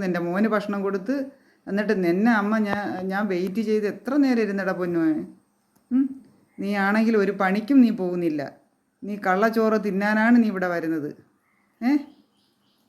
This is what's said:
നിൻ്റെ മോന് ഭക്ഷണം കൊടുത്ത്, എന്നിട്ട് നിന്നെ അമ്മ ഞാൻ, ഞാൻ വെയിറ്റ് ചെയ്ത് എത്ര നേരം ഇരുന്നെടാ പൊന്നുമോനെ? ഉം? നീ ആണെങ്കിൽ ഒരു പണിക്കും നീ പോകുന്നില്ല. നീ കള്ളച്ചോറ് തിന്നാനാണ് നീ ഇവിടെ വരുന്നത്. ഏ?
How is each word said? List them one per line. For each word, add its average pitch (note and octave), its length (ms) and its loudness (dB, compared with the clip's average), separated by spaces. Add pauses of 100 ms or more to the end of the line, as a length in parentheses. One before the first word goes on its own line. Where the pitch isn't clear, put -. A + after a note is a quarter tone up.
നിൻ്റെ F3+ 180 -2
മോന് F3 280 0
ഭക്ഷണം G#3 340 -2
കൊടുത്ത്, G3 340 -4 (520)
എന്നിട്ട് G3+ 260 -2 (100)
നിന്നെ F#3+ 280 2
അമ്മ G#3+ 280 0
ഞാൻ, G#3 240 -2 (240)
ഞാൻ G3 200 -4
വെയിറ്റ് F#3+ 340 -4
ചെയ്ത് G#3+ 260 -2
എത്ര G3+ 300 -6
നേരം B3+ 260 2
ഇരുന്നെടാ G3 300 -2
പൊന്നുമോനെ? E3+ 500 0 (680)
ഉം? C4 140 2 (520)
നീ F#3+ 180 -6
ആണെങ്കിൽ A3 420 4
ഒരു G3 140 2
പണിക്കും G3+ 500 2
നീ A3+ 80 6
പോകുന്നില്ല. F3 520 -2 (640)
നീ G3 120 -8
കള്ളച്ചോറ് A3 680 2
തിന്നാനാണ് G#3+ 540 2
നീ A3+ 100 4
ഇവിടെ F#3 200 -2
വരുന്നത്. D#3+ 420 -4 (720)
ഏ? A#3 100 0 (960)